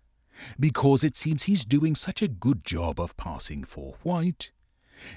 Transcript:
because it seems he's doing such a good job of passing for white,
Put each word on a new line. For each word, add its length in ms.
because 460
it 100
seems 300
he's 200
doing 300
such 280
a 40
good 380
job 340
of 180
passing 480
for 380
white, 480